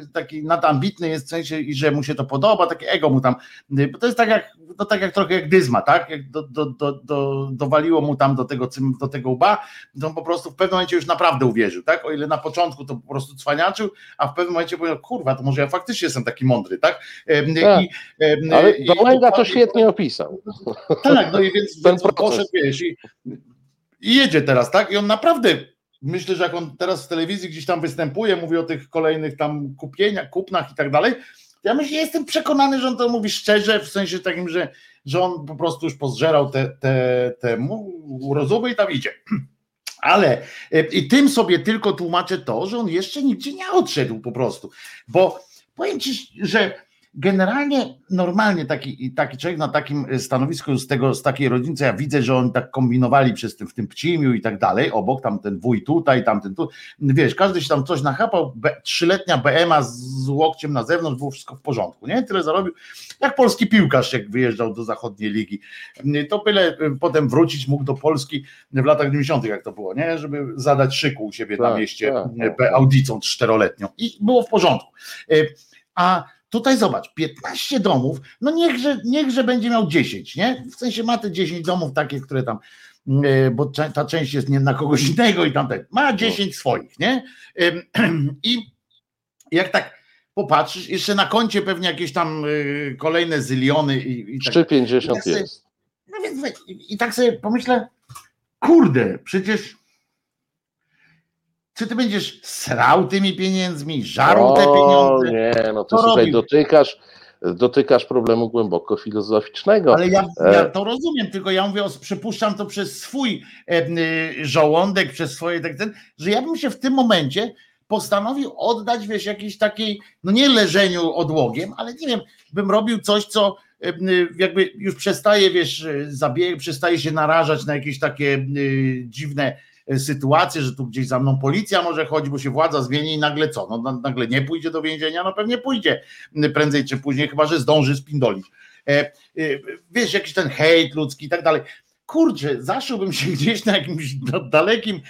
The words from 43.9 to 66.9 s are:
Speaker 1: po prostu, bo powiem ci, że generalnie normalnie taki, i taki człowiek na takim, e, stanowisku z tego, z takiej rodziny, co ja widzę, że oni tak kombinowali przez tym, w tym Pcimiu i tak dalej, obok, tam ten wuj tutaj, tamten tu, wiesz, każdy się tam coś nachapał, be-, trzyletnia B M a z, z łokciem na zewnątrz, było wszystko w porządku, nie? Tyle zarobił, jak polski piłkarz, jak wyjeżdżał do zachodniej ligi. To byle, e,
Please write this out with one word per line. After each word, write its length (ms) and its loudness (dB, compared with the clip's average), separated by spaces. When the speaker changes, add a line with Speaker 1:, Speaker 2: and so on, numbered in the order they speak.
Speaker 1:
po 120 -10
prostu, 380 -4
bo 320 2
powiem 240 -6
ci, 120 -6
że 400 -2
generalnie 800 0
normalnie 560 0
taki, 380 -6
i 60 -6
taki 280 -4
człowiek 200 -6
na 100 -2
takim, 420 -4
e, 80 -2
stanowisku 600 -2
z 80 -8
tego, 280 0
z 80 -8
takiej 260 0
rodziny, 280 0
co 80 -2
ja 80 2
widzę, 300 -2
że 140 2
oni 160 2
tak 180 -4
kombinowali 600 2
przez 240 -10
tym, 120 -14
w 60 -20
tym 140 -6
Pcimiu 460 0
i 60 -2
tak 180 -4
dalej, 340 0
obok, 300 -2
tam 160 -4
ten 200 -6
wuj 260 -2
tutaj, 400 2
tamten 300 -2
tu, 140 -6
wiesz, 360 2
każdy 280 0
się 60 -6
tam 160 0
coś 180 -2
nachapał, 540 -2
be-, 260 -4
trzyletnia 560 0
B 180 2
M 160 4
a 100 6
z, 180 -6
z 280 -6
łokciem 440 0
na 120 -2
zewnątrz, 340 -2
było 120 -6
wszystko 260 -18
w 40 -20
porządku, 460 -6
nie? 160 -2
Tyle 200 -2
zarobił, 300 -2
jak 160 0
polski 300 4
piłkarz, 460 4
jak 180 -6
wyjeżdżał 440 0
do 100 -8
zachodniej 460 -6
ligi. 300 -4
To 80 0
byle, 400 2
e, 220 -2